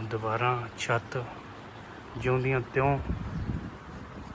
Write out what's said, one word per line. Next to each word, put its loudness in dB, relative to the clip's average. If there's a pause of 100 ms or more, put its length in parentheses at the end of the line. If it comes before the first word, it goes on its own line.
(100)
ਦੀਵਾਰਾਂ, 2 (160)
ਛੱਤ 0 (920)
ਜਿਉਂਦੀਆਂ 4
ਤਿਉਂ 4 (1400)